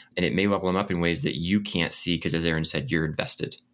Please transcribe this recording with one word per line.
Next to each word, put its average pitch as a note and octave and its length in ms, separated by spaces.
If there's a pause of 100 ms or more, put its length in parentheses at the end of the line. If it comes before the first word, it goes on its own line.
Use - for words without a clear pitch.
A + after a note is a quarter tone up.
(160)
and F2+ 80
it D#2+ 100
may F#2+ 120
level F#2+ 220
them F#2 80
up G2 140
in F2 100
ways E2+ 220
that - 140
you F2 240
can't F2+ 320
see, E2 260
'cause E2+ 160
as E2 120
Erin D#2+ 180
said, D#2+ 260
you're D#2+ 140
invested. - 520 (180)